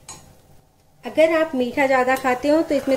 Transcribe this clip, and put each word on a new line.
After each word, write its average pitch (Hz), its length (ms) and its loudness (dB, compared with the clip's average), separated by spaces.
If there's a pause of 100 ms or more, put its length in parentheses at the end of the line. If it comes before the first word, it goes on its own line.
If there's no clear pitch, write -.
(1040)
अगर 311 300 2
आप 320 200 0
मीठा 254 320 -2
ज़्यादा 262 300 2
खाते 254 320 -2
हो 311 140 4
तो 320 120 -2
इसमें 269 220 0